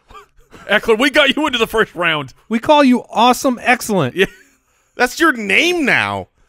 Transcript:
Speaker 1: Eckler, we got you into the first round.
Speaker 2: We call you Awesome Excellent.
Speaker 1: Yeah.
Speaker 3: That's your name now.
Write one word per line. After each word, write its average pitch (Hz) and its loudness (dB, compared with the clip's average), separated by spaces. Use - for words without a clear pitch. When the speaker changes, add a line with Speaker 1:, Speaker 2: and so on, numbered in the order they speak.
Speaker 1:
Eckler, 214 0
we 277 0
got 277 2
you 302 -2
into 254 -4
the 226 0
first 214 -6
round. 156 -4
Speaker 2:
We 226 -2
call 294 4
you 247 2
Awesome 247 0
Excellent. 202 -2
Speaker 1:
Yeah. 185 0
Speaker 3:
That's 247 -2
your 320 2
name 254 0
now. 101 -2